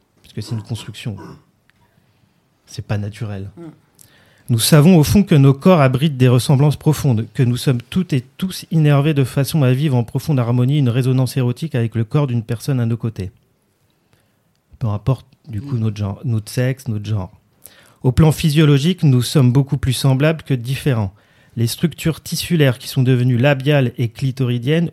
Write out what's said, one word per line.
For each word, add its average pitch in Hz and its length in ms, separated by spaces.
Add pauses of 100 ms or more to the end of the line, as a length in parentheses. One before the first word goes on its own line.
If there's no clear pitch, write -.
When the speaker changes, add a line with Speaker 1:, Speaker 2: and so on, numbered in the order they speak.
(220)
Speaker 1:
Parce - 120
que - 80
c'est 117 140
une 107 80
construction. - 520 (1500)
C'est - 200
pas 110 120
naturel. 101 580
Speaker 2:
Mm. 175 60 (840)
Speaker 1:
Nous 117 120
savons 160 380
au 151 60
fond 196 200
que - 100
nos 139 220
corps 175 260
abritent 131 360
des 127 100
ressemblances 131 480
profondes, 127 580
que - 80
nous 120 160
sommes 123 240
toutes 180 320
et 131 80 (160)
tous - 320
innervés 147 460
de 139 80
façon 139 400
à 127 80
vivre 131 260
en 120 60
profonde 135 360
harmonie 123 380
une 135 120
résonance 127 460
érotique 127 380
avec 117 220
le 117 80
corps 147 240
d'une 120 160
personne 123 360
à 120 60
nos 117 100
côtés. 104 360 (1500)
Peu - 100
importe, 104 380 (220)
du 107 140
coup, 139 140
Speaker 3:
Mm. 117 40
Speaker 1:
notre 110 180
genre, 101 260
notre 110 280
sexe, 127 360
notre 107 180
genre. 104 260 (720)
Au 123 80
plan 156 200
physiologique, 151 720
nous 127 200
sommes 127 280
beaucoup 139 260
plus 127 160
semblables 143 500
que - 100
différents. 120 600 (440)
Les 113 100
structures - 540
tissulaires 151 560
qui - 100
sont - 140
devenues 123 360
labiales 135 600
et 120 120
clitoridiennes 131 840